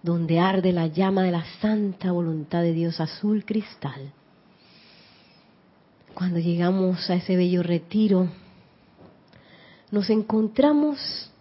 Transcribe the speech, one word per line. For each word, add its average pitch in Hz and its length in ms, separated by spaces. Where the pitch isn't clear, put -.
donde 170 360
arde 185 340
la 170 140
llama 190 360
de 185 100
la 170 120
santa 208 520
voluntad 165 500
de 170 100
Dios 165 280
azul 208 440
cristal. 139 680
Cuando 180 240
llegamos 175 720
a 180 60
ese 180 200
bello 180 260
retiro, 180 680
nos 208 200
encontramos 262 1200